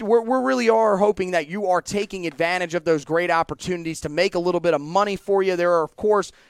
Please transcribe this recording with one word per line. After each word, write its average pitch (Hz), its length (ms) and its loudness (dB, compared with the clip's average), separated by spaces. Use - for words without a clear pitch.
we're, 226 220 2
we 247 220 0
really 254 260 2
are 220 260 4
hoping 190 360 0
that 156 160 -2
you 196 180 -4
are 180 160 2
taking 196 440 -6
advantage 170 480 -2
of 165 100 -2
those 160 200 0
great 170 260 -2
opportunities 165 720 -2
to 156 80 -8
make 175 260 0
a 175 60 0
little 175 200 0
bit 165 140 2
of 143 60 0
money 190 360 0
for 196 260 0
you. 185 120 0
There 175 180 0
are, 165 120 2
of - 120 -12
course, 208 360 0